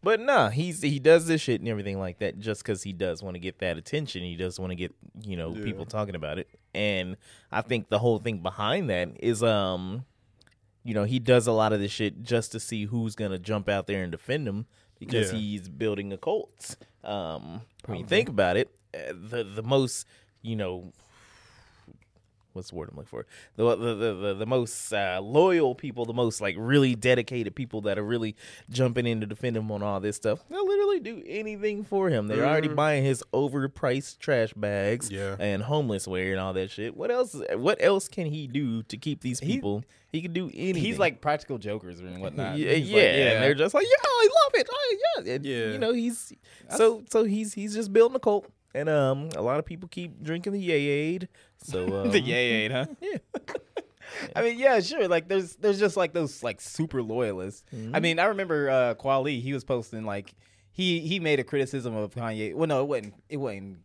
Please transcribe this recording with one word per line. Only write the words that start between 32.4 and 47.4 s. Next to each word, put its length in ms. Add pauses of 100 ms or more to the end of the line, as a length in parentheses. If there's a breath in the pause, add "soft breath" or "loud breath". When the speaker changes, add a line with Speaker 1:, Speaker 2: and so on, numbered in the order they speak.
Speaker 1:
already 220
Speaker 2:
Mm-hmm. 80
Speaker 1:
buying 280
his 280
overpriced 880
trash 340
bags 560
Speaker 2:
Yeah. 300
Speaker 1:
and 240
homeless 420
wear 240
and 100
all 120
that 180
shit. 260
What 140
else? 240 (220)
What 260
else 240
can 200
he 200
do 380
to 120
keep 260
these 180
Speaker 3:
He, 140
Speaker 1:
people? 280 (300 soft breath)
He 100
can 100
do 220
anything. 260
Speaker 3:
he's 200
like 200
practical 380
jokers 400
and 220
whatnot. 360
Speaker 1:
Yeah, 180
Speaker 3:
He's 140
Speaker 1:
yeah. 80
Speaker 3:
like, 80
yeah. 300
Speaker 1:
And 80
they're 120
just 200
like, 100
"Yeah, 200
I 240 (160)
love 160
it." 120
I, 240 (300)
yeah. 80
And, 100
Speaker 2:
Yeah. 280
Speaker 1:
you 60
know, 140
he's 400 (300 loud breath)
Speaker 3:
That's 140
Speaker 1:
so, 340
so 140
he's, 300